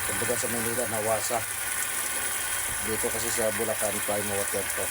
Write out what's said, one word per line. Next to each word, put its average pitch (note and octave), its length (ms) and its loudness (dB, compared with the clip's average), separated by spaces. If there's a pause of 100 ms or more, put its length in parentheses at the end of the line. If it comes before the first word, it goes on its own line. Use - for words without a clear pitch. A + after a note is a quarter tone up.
kumbaga A#2+ 320 2
sa A#2+ 160 -2
Manila, A#2 380 2
Nawasa. A2 500 2 (1400)
Dito A2 240 0
kasi A2+ 240 0
sa A2 240 2
Bulacan, G#2+ 480 2
prime G#2 320 0
water G2+ 260 0
to. F#2+ 280 -2